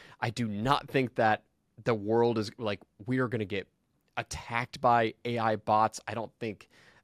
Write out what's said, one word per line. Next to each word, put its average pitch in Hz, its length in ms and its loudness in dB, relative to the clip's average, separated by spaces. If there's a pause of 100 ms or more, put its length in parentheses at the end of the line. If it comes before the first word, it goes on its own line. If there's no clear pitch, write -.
(200)
I 113 100 -2
do 117 160 -2
not 110 420 0
think 131 280 -2
that 110 260 2 (400)
the 120 120 2
world 113 440 2
is, 107 200 -4
like, 104 220 -4 (240)
we 127 140 0
are 131 80 0
gonna 110 180 -2
get 95 220 -6 (500)
attacked - 640 -6
by 120 340 4 (100)
A 120 140 -2
I 110 180 0
bots. 107 500 2
I 104 80 -8
don't 110 240 -8
think 107 300 -10 (360)